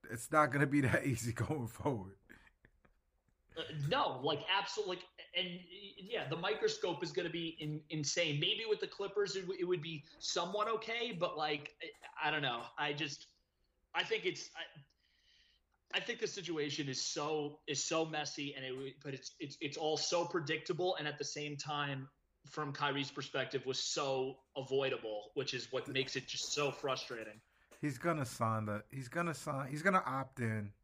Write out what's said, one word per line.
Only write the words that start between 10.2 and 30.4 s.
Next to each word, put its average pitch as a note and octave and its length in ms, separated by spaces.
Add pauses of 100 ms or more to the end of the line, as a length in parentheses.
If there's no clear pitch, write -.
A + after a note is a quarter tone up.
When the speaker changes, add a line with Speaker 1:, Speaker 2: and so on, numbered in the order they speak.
Speaker 2:
somewhat G3 480
okay, A3+ 420
but, F3 260
like, D3+ 380 (480)
I, D#3 60
I - 20
don't D3+ 120
know. A#2+ 200 (160)
I D3 140
just, D3 340 (680)
I F3+ 80
think G#3+ 220
it's, D#3 300
I, E3 60 (1300)
I G3+ 40
think A#3 200
the A3 60
situation D#3 640
is B2+ 120
so, D3 680
is C#3 160
so D#3+ 220
messy, D3 500
and C3 100
it C3 60
w-, C3 220 (100)
but C#3 120
it's, - 260
it's, D3 200
it's C#3+ 160
all D#3 200
so E3+ 280
predictable, E3 720
and D3+ 120
at C#3+ 100
the C#3 60
same D3 320
time, C#3+ 520 (380)
from C#3+ 260
Kyrie's C#3 380
perspective, C3+ 560
was C3 140
so C3+ 560 (200)
avoidable, B2+ 800
which C3 200
is A#2+ 180
what B2+ 160
makes C3 260
it - 140
just - 240
so C#3+ 180
frustrating. A#2 680 (400)
Speaker 1:
He's C#3+ 180
gonna D#3 280
sign A2 400
the, G#2 160 (100)
he's C3 160
gonna E3+ 260
sign, C#3+ 360
he's D3+ 120
gonna F#3 240
opt C3+ 340